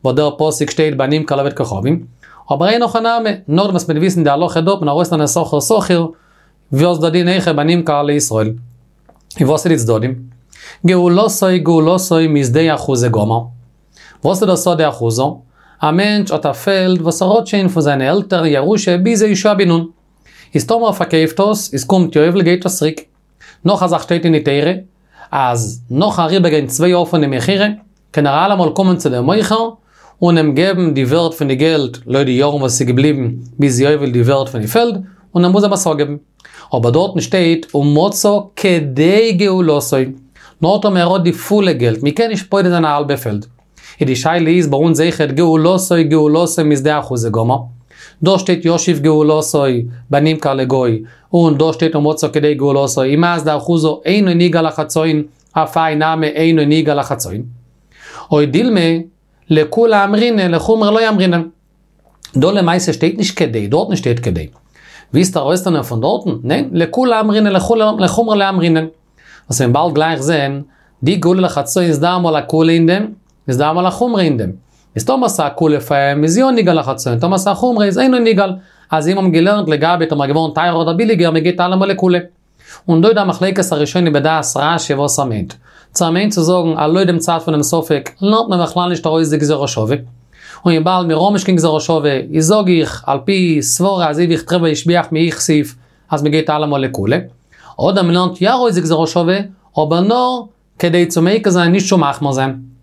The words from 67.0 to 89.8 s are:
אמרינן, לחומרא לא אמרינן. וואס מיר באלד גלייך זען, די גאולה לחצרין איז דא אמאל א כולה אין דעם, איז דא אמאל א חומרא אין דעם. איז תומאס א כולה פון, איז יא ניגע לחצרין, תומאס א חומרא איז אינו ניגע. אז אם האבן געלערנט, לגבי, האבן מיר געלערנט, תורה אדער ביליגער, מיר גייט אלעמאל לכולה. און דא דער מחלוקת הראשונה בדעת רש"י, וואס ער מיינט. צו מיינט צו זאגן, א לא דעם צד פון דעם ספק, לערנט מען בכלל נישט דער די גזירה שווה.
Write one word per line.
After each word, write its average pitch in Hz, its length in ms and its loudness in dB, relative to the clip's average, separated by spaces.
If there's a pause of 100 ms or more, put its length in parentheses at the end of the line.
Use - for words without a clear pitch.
אמרינן, 214 320 2 (480)
לחומרא 214 360 0
לא 196 140 0
אמרינן. 165 360 0 (640)
וואס 120 140 -4
מיר 123 80 2
באלד 151 240 2
גלייך 156 280 0
זען, 139 400 -2 (420)
די 170 120 2
גאולה 180 260 2
לחצרין 170 460 -2
איז 151 120 0
דא 175 160 0
אמאל 170 220 0
א 143 100 0
כולה 160 260 2
אין 165 120 4
דעם, 190 200 2 (420)
איז 127 100 -2
דא 147 120 0
אמאל 180 180 0
א - 20 2
חומרא 220 320 -2
אין 156 160 2
דעם. 95 140 -4 (440)
איז 117 100 -4
תומאס 254 340 0
א 147 160 0
כולה 151 240 2
פון, 143 440 0
איז 165 140 2
יא 262 80 4
ניגע 226 280 2
לחצרין, 127 460 -2
תומאס 185 280 0
א 202 60 0
חומרא 220 320 0
איז 190 140 0
אינו 254 200 2
ניגע. 220 260 2 (460)
אז 156 160 0
אם 196 100 0
האבן 190 140 2
געלערנט, 175 380 2
לגבי, 160 360 0
האבן 156 120 -2
מיר 143 100 0
געלערנט, 156 280 -2
תורה 165 260 0
אדער 165 120 0
ביליגער, 175 380 2
מיר 160 120 0
גייט 175 160 0
אלעמאל 190 300 0
לכולה. 185 300 2 (680)
און 165 140 4
דא 220 120 6
דער 208 120 0
מחלוקת 185 460 -2
הראשונה 160 380 0
בדעת 151 360 0 (100)
רש"י, 151 380 -2
וואס 139 260 -2
ער 139 60 0
מיינט. 107 280 -6 (380)
צו 165 200 -2
מיינט 208 220 0
צו 175 100 0
זאגן, 165 340 0
א 151 100 0
לא 175 160 2
דעם 175 140 0
צד 165 280 -2
פון 160 80 -2
דעם 151 100 0
ספק, 156 460 -2 (120)
לערנט 214 280 0
מען 175 140 0
בכלל 175 260 -2
נישט 170 140 -4
דער 160 260 0
די 151 80 0
גזירה 143 300 0
שווה. 113 280 -2 (720)